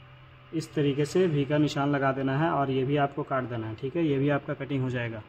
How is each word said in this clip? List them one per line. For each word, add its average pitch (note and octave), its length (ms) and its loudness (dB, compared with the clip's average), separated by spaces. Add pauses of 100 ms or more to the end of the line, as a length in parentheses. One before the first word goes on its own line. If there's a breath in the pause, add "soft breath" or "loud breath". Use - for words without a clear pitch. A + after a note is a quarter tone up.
(540)
इस D#3+ 200 -6
तरीके C#3+ 320 2
से F3+ 220 2
वी D3 180 2
का D3 120 2
निशान C#3+ 340 2
लगा C3+ 220 2
देना C3+ 240 0
है D#3+ 140 2
और C#3 200 0
ये C3 140 0
भी C#3+ 120 2
आपको C#3+ 260 0
काट C3 220 -2
देना A2+ 220 -6
है, A2 80 -8
ठीक C3+ 200 -6
है। E3+ 100 2
ये C#3+ 120 2
भी C#3 140 2
आपका C#3+ 240 -2
cutting C3+ 260 -4
हो B2+ 80 -2
जाएगा। A#2 400 -4